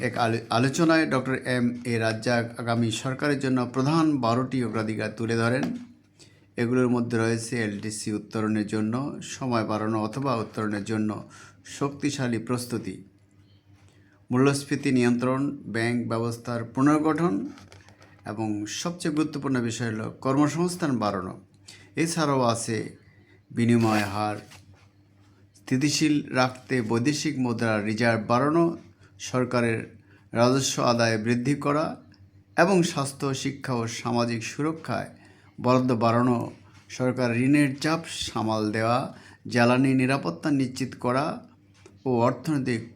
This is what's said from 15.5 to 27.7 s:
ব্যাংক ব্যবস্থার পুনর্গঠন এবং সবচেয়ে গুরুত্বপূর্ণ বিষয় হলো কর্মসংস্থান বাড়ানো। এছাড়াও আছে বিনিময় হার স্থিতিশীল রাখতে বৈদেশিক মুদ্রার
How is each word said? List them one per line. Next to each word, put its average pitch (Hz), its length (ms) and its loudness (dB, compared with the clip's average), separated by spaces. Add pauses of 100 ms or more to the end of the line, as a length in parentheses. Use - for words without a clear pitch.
ব্যাংক 117 220 0 (140)
ব্যবস্থার 117 500 -4 (120)
পুনর্গঠন 151 600 2 (1000)
এবং 107 160 -4 (340)
সবচেয়ে 170 360 -4
গুরুত্বপূর্ণ 143 400 -2 (120)
বিষয় 117 220 -4
হলো 110 160 -6 (160)
কর্মসংস্থান 147 680 2 (120)
বাড়ানো। 95 300 -2 (640)
এছাড়াও 151 460 2 (120)
আছে 113 240 -2 (720)
বিনিময় 113 640 4
হার 104 240 -2 (1200)
স্থিতিশীল 147 580 2 (240)
রাখতে 127 360 0 (140)
বৈদেশিক 139 460 0 (100)
মুদ্রার 113 440 0